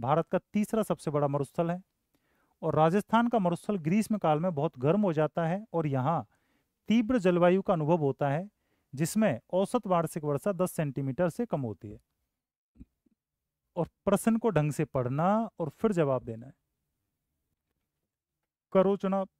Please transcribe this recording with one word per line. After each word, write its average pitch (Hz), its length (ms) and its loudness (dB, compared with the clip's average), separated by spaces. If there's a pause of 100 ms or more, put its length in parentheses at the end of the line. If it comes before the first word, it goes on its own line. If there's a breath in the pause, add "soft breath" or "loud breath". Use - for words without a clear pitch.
भारत 147 280 0
का 185 100 -2 (140)
तीसरा 214 300 0
सबसे - 280 -4
बड़ा 143 180 0
मरुस्थल 143 420 -4
है, 180 120 -8 (800)
और 156 120 -2
राजस्थान 202 540 2
का 240 100 0
मरुस्थल 180 380 -2
ग्रीष्म 196 420 0
काल 156 220 2
में 180 140 -2
बहुत 143 240 -4
गर्म 160 240 2
हो 190 100 2
जाता 156 340 0
है 196 260 -4
और 165 140 -2
यहाँ 135 400 -2 (640)
तीव्र 233 300 2
जलवायु 180 440 4
का 202 100 0
अनुभव 160 240 2
होता 143 320 -2
है, 170 220 -4 (440)
जिसमें 160 460 0 (120)
औसत 196 340 0
वार्षिक 165 380 -2
वर्षा 147 280 -2
दस 180 200 -2
सेंटीमीटर 143 560 -2
से 240 180 -6
कम 156 140 -4
होती 104 300 -8
है। 107 100 -18 (1800)
और 165 120 -2 (160)
प्रश्न 214 340 2
को 233 120 0
ढंग 151 220 2
से 160 140 -2
पढ़ना 135 420 0 (300)
और 160 120 -4
फिर 226 220 0
जवाब 135 320 0
देना 117 220 -12
है। 139 60 -20 (2250)
करो 190 240 4
चुनाव, 190 320 -4 (120)